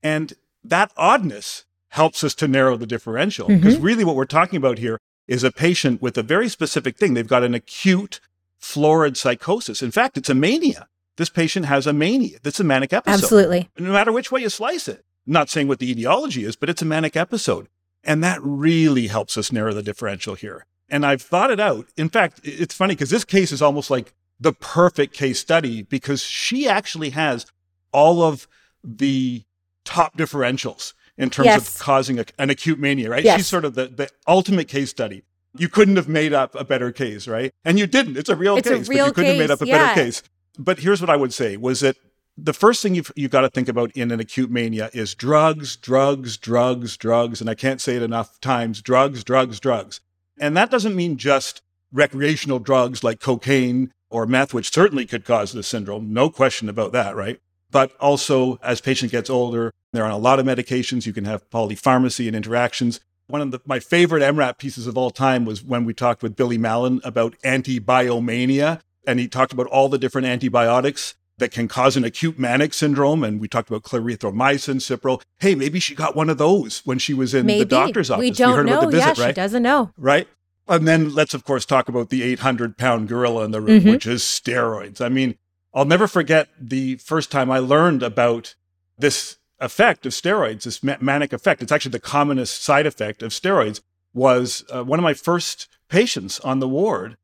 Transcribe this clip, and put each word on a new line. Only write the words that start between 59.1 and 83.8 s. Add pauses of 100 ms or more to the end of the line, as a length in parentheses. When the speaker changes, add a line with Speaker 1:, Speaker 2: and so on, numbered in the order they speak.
Speaker 1:
gets
older, (180)
they're
on
a
lot
of
medications.
You
can
have
polypharmacy
and
interactions. (260)
One
of
the,
my
favorite
M
rap
pieces
of
all
time
was
when
we
talked
with
Billy
Mallon
about
antibiomania, (260)
and
he
talked
about
all
the
different
antibiotics (220)
that
can
cause
an
acute
manic
syndrome.
And
we
talked
about
clarithromycin,
Cipro. (180)
Hey,
maybe
she
got
one
of
those
when
she
was
in
Speaker 2:
Maybe.
Speaker 1:
the
doctor's
Speaker 2:
We
Speaker 1:
office.
Speaker 2:
don't
Speaker 1:
We
heard
Speaker 2:
know.
Speaker 1:
about
the
visit,
Speaker 2:
Yeah,
she
Speaker 1:
right?
Speaker 2:
doesn't
know.
Speaker 1:
Right? (400)
And
then
let's,
of
course,
talk
about
the
eight
hundred
pound
gorilla
in
the
room,